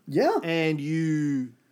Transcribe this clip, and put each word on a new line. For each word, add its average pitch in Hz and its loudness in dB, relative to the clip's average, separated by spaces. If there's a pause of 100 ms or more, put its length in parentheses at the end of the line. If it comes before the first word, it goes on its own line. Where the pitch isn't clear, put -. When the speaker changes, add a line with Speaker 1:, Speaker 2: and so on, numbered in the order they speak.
Speaker 1:
Yeah. 269 2
Speaker 2:
and 160 0
you 147 0 (220)